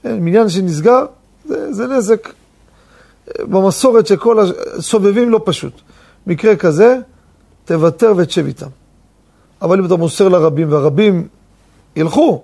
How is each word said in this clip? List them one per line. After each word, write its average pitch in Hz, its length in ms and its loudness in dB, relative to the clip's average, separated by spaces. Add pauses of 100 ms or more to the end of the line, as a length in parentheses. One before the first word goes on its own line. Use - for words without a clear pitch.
אין, 226 160 -6
מניין 190 300 2
שנסגר, 185 560 0 (420)
זה, - 260 -8
זה 220 140 -6
נזק, 226 400 -2
אה, - 1160 -18
במסורת 196 640 2
שכל 220 320 2 (380)
הסובבים 208 520 0
לא 220 160 2
פשוט. 143 280 -6 (540)
מקרה 190 280 2
כזה, 190 440 2 (680)
תוותר 170 520 0
ותשב 165 280 -2
איתם. 139 220 -10 (920)
אבל 180 180 0
אם 185 60 -2
אתה 175 100 0
מוסר 170 320 0
לרבים, 160 440 0
והרבים 165 560 0 (680)
ילכו 190 480 0